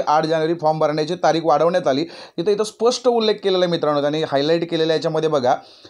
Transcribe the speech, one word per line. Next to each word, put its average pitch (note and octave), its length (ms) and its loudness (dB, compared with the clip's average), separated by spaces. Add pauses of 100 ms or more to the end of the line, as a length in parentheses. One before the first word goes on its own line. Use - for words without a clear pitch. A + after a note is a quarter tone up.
आठ D#3 180 2
जानेवारी D#3+ 280 0
फॉर्म D#3 260 0
भरण्याची D#3 360 -2
तारीख D#3+ 280 0
वाढवण्यात D#3+ 440 2
आली. C#3 160 0
तिथं, - 480 -6
इथं G3+ 120 0
स्पष्ट A#3 440 -2
उल्लेख A3 360 2
केलेला F#3 220 0
आहे F3 60 0
मित्रांनो, D3+ 300 0
त्यांनी D3+ 220 -2
हायलाईट D#3 480 0
केलेला D#3+ 220 0
आहे D#3+ 40 2
याच्यामध्ये D#3 320 -2
बघा, C#3 260 2 (340)